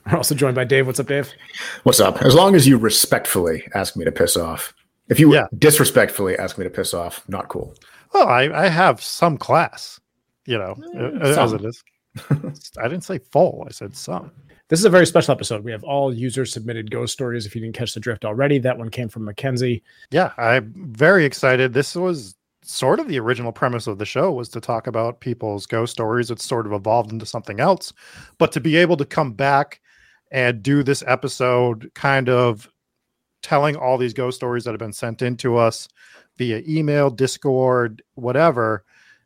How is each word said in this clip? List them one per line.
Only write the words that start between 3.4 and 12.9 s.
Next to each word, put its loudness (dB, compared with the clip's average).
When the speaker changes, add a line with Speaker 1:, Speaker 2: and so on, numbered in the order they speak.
Speaker 2:
ask -4
me -6
to -2
piss 0
off. -6
If 4
you 10
Speaker 3:
Yeah. 4
Speaker 2:
disrespectfully 4
ask -6
me -4
to -6
piss -6
off, -8
not -8
cool. -10
Speaker 3:
Well, 6
I, 4
I 2
have 2
some 0
class, -2
you -4
know, -8
Speaker 2:
Eh, -6
Speaker 3:
as 2
Speaker 2:
some. 2
Speaker 3:
it -6
is. -12
<laughs> -6
I -2
didn't -6